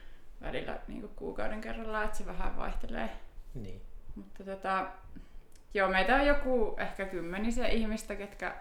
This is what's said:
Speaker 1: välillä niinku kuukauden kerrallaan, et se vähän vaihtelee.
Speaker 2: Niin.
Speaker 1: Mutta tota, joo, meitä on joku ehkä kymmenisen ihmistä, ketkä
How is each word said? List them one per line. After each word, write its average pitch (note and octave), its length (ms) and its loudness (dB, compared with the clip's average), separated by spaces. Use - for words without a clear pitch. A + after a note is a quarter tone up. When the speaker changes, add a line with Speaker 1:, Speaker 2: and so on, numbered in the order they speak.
Speaker 1:
välillä - 460 -4
niinku - 280 -8
kuukauden G#3+ 460 -2
kerrallaan, A3 440 -2
et G#3+ 100 2
se G#3 100 2
vähän - 320 0
vaihtelee. - 520 0
Speaker 2:
Niin. F#2+ 280 -8
Speaker 1:
Mutta - 280 -12
tota, F#3+ 440 -2
joo, F#3+ 160 6
meitä F#3+ 260 6
on C#4+ 120 6
joku B3+ 520 6
ehkä G3 260 -2
kymmenisen G3 640 0
ihmistä, A3 440 2
ketkä G3 460 -6